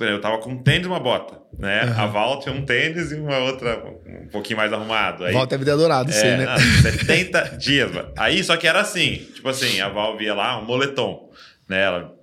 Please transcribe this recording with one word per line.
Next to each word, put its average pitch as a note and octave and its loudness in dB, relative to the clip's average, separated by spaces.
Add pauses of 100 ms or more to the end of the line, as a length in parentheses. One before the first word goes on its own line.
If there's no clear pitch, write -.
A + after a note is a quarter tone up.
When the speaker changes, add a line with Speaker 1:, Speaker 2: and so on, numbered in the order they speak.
Speaker 1:
eu G#2 0
tava G#2+ -2
com A#2 -8
um B2+ -8
tênis D#3+ 2
e - -6
uma F3+ -4
bota, A#2+ -2 (180)
né? G2+ 0
Speaker 2:
Aham. A2+ 0
Speaker 1:
A G#2+ 2
Val A2 0
tinha C3+ -8
um C#3 -6
tênis D3 -2
e - -6
uma D3 -4
outra, B2+ -2 (400)
um - -18
pouquinho G#2 -4
mais G#2+ 0
arrumado. G#2+ -2
Aí, F2+ 0
Speaker 2:
Val B2+ 2
deve C3+ -4
ter C#3+ 2
adorado D3 2
isso G#2+ 2
Speaker 1:
é, G#2+ 4
Speaker 2:
aí, - 2
né? C3 0
Speaker 1:
não, B2 0 (240)
setenta E3 2
dias, C3 2
mano. - -8
Aí, C#3 2
só E3 2
que E3 0
era E3+ 4
assim, D#3+ -2
tipo - -8
assim, B2+ -2
a G2 0
Val G#2 -2
via G#2 -2
lá A2+ 0
um G#2+ -10
moletom, B2+ -2 (380)
né? F#2+ 2
Ela F2+ -2 (100)